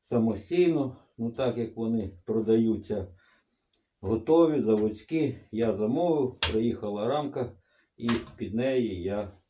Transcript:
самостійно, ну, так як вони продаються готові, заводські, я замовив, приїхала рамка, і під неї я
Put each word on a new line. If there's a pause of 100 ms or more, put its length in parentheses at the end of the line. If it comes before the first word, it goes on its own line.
самостійно, (220)
ну,
так
як
вони (140)
продаються (920)
готові,
заводські, (140)
я
замовив,
приїхала
рамка, (440)
і (260)
під
неї
я (180)